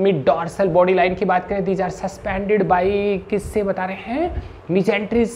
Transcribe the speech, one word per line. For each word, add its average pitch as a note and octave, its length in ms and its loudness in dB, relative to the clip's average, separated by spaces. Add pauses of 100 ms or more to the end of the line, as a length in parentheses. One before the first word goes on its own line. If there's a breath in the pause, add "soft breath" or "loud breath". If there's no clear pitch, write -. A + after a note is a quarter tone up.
mid F3+ 240 2
dorsal E3+ 480 2
body F3+ 240 6
line F3+ 200 2
की G#3+ 60 0
बात F3+ 220 0
करें, G3+ 180 -2
these F#3+ 160 0
are F3+ 140 -2
suspended G3 760 -2
by, F3+ 160 4 (440)
किससे G#3 340 -2
बता F#3+ 220 -2
रहे F#3+ 120 -6
हैं, D#4 460 -4 (280 loud breath)
mesenteries G#3 640 2